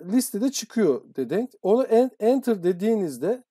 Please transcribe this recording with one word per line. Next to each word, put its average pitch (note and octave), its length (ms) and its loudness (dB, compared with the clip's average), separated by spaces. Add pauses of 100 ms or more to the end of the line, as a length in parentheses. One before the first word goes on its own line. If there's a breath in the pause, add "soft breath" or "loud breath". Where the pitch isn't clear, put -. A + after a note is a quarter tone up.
(120)
listede A#3+ 400 0
çıkıyor F3 500 0 (140)
detect. D3 460 -4
Onu A3 220 2
en-, A#3+ 360 2
enter A#3 440 0
dediğinizde F#3 880 -2